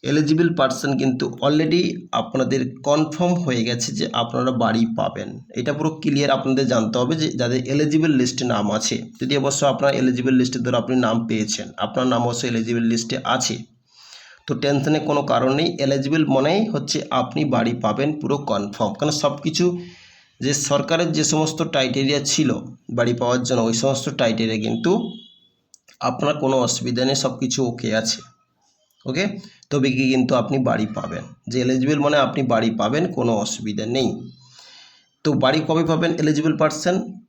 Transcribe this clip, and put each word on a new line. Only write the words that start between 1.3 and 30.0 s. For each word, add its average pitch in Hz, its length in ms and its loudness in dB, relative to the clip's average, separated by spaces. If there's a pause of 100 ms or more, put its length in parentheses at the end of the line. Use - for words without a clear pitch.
already 156 360 2 (400)
আপনাদের 131 400 0 (260)
কনফার্ম 156 460 2 (120)
হয়ে 123 220 0
গেছে 123 220 -2 (100)
যে - 60 0 (160)
আপনারা 123 300 0 (120)
বাড়ি 113 200 4 (160)
পাবেন। - 300 -4 (300)
এটা 135 180 -2
পুরো 156 120 0 (120)
ক্লিয়ার 143 360 2
আপনাদের 131 360 2
জানতে 113 280 2
হবে 123 200 0
যে 156 60 0 (140)
যাদের 123 180 0 (140)
এলিজিবল 151 460 2
লিস্টে 123 240 0 (100)
নাম 104 120 0 (120)
আছে। 110 180 -2 (240)
যদি 131 220 -2
অবশ্য 139 200 0 (120)
আপনার 139 260 2
এলিজিবল 127 400 2
লিস্টে 123 260 0
ধরো 123 180 2
আপনি 127 120 -2 (120)
নাম 113 100 2 (100)
পেয়েছেন, 107 400 -4 (180)
আপনার 127 260 -2
নাম 120 160 2
অবশ্য 113 240 -4
এলিজিবল 117 400 0
লিস্টে 117 240 -2 (200)
আছে, 131 200 -2 (920)
তো - 60 -6 (100)
টেনশনের 143 480 2
কোনো 143 120 2 (100)
কারণ 123 280 2
নেই। 170 100 2 (160)
এলিজিবল 139 380 2 (120)
মানেই 156 260 2 (120)
হচ্ছে 147 240 -4 (240)
আপনি 151 200 -2 (140)
বাড়ি 117 180 0 (100)
পাবেন 135 260 0 (120)
পুরো 135 140 0 (140)
কনফার্ম, 101 500 -2
কারণ 151 140 0 (100)
সব 143 100 2 (120)
কিছু 170 200 0 (800)
যে 135 80 0 (180)
সরকারের 160 480 2
যে 156 140 2
সমস্ত 156 280 0 (140)
ক্রাইটেরিয়া 135 460 2 (120)
ছিল 147 180 2 (480)
বাড়ি 120 240 2
পাওয়ার 123 260 2
জন্য 123 220 2
ওই 113 120 0
সমস্ত 135 240 0 (120)
ক্রাইটেরিয়া 113 480 2
কিন্তু 117 260 0 (1160)
আপনার 147 340 -2
কোনো 135 120 2 (100)
অসুবিধা 120 420 -2
নেই, 135 160 0
সব 127 180 0
কিছু 131 180 -2 (100)
ওকে 117 200 -6 (120)
আছে। - 180 -4 (840)
ওকে, 160 200 -2 (460)
তবে 139 240 2
কি 131 180 2